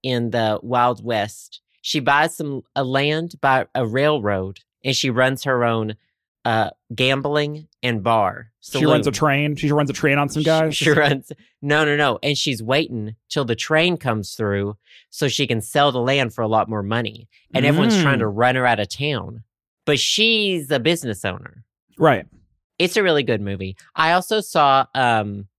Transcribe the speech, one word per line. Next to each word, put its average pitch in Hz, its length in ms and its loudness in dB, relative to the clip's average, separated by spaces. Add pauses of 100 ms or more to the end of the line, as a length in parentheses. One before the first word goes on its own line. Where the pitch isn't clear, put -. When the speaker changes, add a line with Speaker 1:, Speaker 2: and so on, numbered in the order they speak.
Speaker 1:
in 120 260 -2
the 110 320 0
Wild 120 420 0
West. 107 560 -6 (200)
She - 180 -4
buys 147 380 2
some, 139 260 -8 (140)
a 139 80 -2
land 147 560 -2
by 131 340 2
a 127 100 0
railroad, 104 760 -2 (240)
and 135 100 0
she 131 160 -2
runs 127 340 2
her 127 200 0
own, 113 300 0 (500)
uh, 110 260 0 (240)
gambling 147 720 -2 (160)
and 117 200 -2
bar 110 580 0
Speaker 2:
She - 260 -2
runs 151 200 4
a 143 60 0
Speaker 1:
saloon. - 20 -2
Speaker 2:
train. 147 420 0
She 143 160 0
runs 147 180 2
a - 20 -2
train 143 260 0
on 143 100 0
some 147 140 -4
Speaker 1:
She, 156 40 0
Speaker 2:
guys. 160 300 2
Speaker 1:
she 160 140 2
runs, 143 420 2 (280)
no, 147 240 2
no, 147 120 0
no. 139 260 2
And 143 160 -2
she's 123 240 -4
waiting 113 540 -2 (120)
till 143 160 -2
the 117 120 -2
train 165 400 0
comes 110 380 -4
through 101 420 -2 (340)
so - 180 -4
she 127 180 -2
can 117 140 -2
sell 143 320 2
the 127 80 -2
land 131 340 0
for 123 80 -4
a 110 60 0
lot 110 200 2
more 107 140 -4
money. 107 460 -4 (260)
And 131 120 2
everyone's 190 340 4
trying 139 160 4
Speaker 2:
Mm. 120 40 0
Speaker 1:
to 113 80 0
run 117 260 2
her 127 120 2
out 113 140 2
of 101 80 -4
town. 117 540 -8 (420)
But 147 140 2
she's 202 720 0
a 147 100 2
business 131 440 -2
owner. - 400 -10 (340)
Speaker 2:
Right. 135 280 2 (520)
Speaker 1:
It's 175 180 0
a 214 60 2
really 156 220 2
good 110 160 0
movie. 95 360 -8 (200)
I 160 160 2
also 185 280 0
saw, 139 540 2
um, 107 540 0 (100)